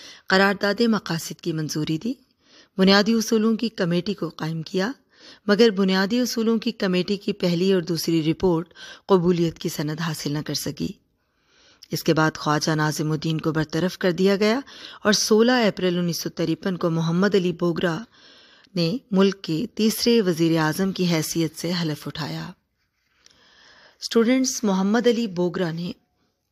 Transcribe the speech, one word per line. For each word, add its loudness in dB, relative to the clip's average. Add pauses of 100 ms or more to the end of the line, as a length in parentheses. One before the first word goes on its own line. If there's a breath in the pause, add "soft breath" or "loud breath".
(300 loud breath)
करारदाद 2
मकासद -2
की -4
मंजूरी -4
दी, -6 (600 soft breath)
बुनियादी 4
उसूलों 0
की -4
कमेटी -2
को -6
कायम -8
किया, -4 (540 loud breath)
मगर 6
बुनियादी 0
उसूलों 0
की -2
कमेटी -2
की -4
पहली 0
और 2
दूसरी 0
रिपोर्ट 0 (360 loud breath)
कबूलियत 2
की -6
सनद -6
हासिल -4
न -4
कर -8
सकी। -6 (960 soft breath)
इसके 0
बाद 2
ख्वाजा 0
नाजिमुद्दीन -2
को -2
बरतरफ -2
कर 0
दिया 2
गया 0 (420 loud breath)
और 4
सोलह 4
अप्रैल 0
उन्नीस -2
सौ -6
तिरपन -2
को -2
मोहम्मद 2
अली 2
बोगरा -2 (680 soft breath)
ने 0 (140)
मुल्क 2
के -2
तीसरे 2
वज़ीर 2
आज़म 0
की -2
हैसियत -2
से -6
हलफ -4
उठाया। -10 (1500 soft breath)
स्टूडेंट्स, 0
मोहम्मद 2
अली 2
बोगरा -2
ने -8 (560)